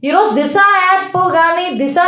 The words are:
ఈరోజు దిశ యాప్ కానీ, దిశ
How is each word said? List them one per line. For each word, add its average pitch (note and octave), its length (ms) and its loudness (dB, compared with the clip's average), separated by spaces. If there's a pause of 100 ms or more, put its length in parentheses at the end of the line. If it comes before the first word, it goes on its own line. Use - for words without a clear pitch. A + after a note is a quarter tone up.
ఈరోజు F#4 280 0
దిశ D4 240 -2
యాప్ F#4+ 760 0
కానీ, E4+ 400 0
దిశ C#4 220 -4 (120)